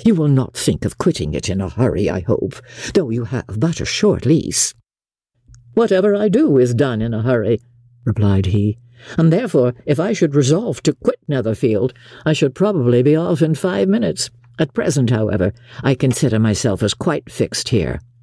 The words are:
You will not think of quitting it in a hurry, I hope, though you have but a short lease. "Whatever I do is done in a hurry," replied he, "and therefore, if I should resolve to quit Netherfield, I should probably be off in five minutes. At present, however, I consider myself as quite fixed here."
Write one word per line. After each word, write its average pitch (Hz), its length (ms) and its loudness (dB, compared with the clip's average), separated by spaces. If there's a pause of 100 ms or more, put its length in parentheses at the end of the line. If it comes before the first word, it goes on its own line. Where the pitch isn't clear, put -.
You 220 100 4
will 151 140 2
not 131 260 2
think - 300 -2
of - 120 -4
quitting 76 360 -2
it - 160 -6
in 95 100 -2
a 95 80 -2
hurry, 95 420 0
I 92 120 -4
hope, - 340 -2 (380)
though 160 160 0
you 113 160 -4
have 107 340 -6
but 165 220 -2
a - 40 -6
short - 400 0
lease. - 480 0 (1000)
"Whatever 202 420 2
I 208 140 0
do 208 280 4
is 123 160 4
done 120 280 0
in 117 120 -4
a 110 100 -2
hurry," 117 360 0 (460)
replied 101 400 0
he, 101 320 0 (400)
"and 160 120 4
therefore, 160 440 2 (120)
if 151 140 0
I 208 140 0
should 151 220 0
resolve 151 480 0
to 151 100 0
quit - 340 -4
Netherfield, 113 640 0 (320)
I 156 60 2
should 143 240 0
probably 127 480 2
be 151 140 4
off 165 240 0
in 156 140 2
five 190 340 -2
minutes. 208 400 -2 (280)
At 160 160 -2
present, 135 360 0
however, 104 420 0 (320)
I 120 120 2
consider 123 440 0
myself 107 420 0
as 104 120 0
quite - 360 -4
fixed - 460 -6
here." 67 240 -2 (240)